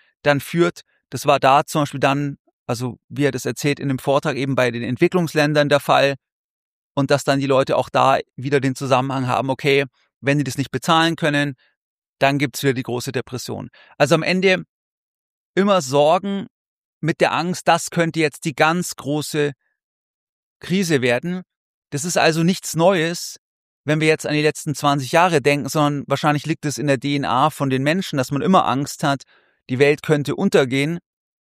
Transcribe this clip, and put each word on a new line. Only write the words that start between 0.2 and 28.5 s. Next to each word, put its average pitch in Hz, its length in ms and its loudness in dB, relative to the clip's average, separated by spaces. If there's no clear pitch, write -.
dann 143 180 2
führt. 170 420 -2
Das - 160 -10
war 139 160 4
da 139 240 4
zum - 180 -2
Beispiel 139 180 -6
dann, 143 360 0
also 120 320 -6
wie 123 160 -4
er 139 60 2
das 123 160 -6
erzählt 143 340 -2
in 143 80 -4
dem 131 120 -2
Vortrag, 143 360 0
eben 135 180 -2
bei 123 160 0
den 117 120 -6
Entwicklungsländern 151 880 2
der 143 100 4
Fall. 139 360 2
Und 139 160 0
dass 143 140 0
dann 139 160 0
die 135 60 -2
Leute 135 320 2
auch 127 100 -2
da 131 300 2
wieder 139 240 -2
den 131 140 -2
Zusammenhang 131 540 -2
haben, 127 200 -2
okay, 139 380 0
wenn 139 160 0
die 147 80 0
das 131 140 -8
nicht 135 140 -4
bezahlen 165 440 0
können, 143 380 -2
dann 139 200 2
gibt's 139 240 -4
wieder 139 120 2
die 123 100 -6
große 123 260 -6
Depression. 117 580 -8
Also 147 160 4
am 160 80 2
Ende 185 400 2
immer 190 260 2
Sorgen 165 640 0
mit 156 200 -2
der 165 120 2
Angst, 165 340 -4
das 170 240 2
könnte 165 300 -2
jetzt 151 240 -2
die 160 100 -4
ganz 165 400 0
große 147 580 -4
Krise 170 420 0
werden. 127 400 -2
Das 139 140 -6
ist 175 120 -2
also 165 280 2
nichts 175 320 -2
Neues, 170 640 0
wenn 156 160 0
wir 156 60 2
jetzt 156 180 2
an 147 100 -2
die 151 80 0
letzten 151 340 -2
zwanzig 143 340 0
Jahre 170 320 4
denken, 143 260 0
sondern 147 380 0
wahrscheinlich 147 400 0
liegt 156 180 -6
es 147 140 -4
in 131 80 -4
der 139 120 2
D 143 180 -2
N 143 80 -2
A 123 260 2
von 139 200 -4
den 131 120 0
Menschen, 156 360 -2
dass 127 120 -2
man 143 100 -2
immer 180 280 2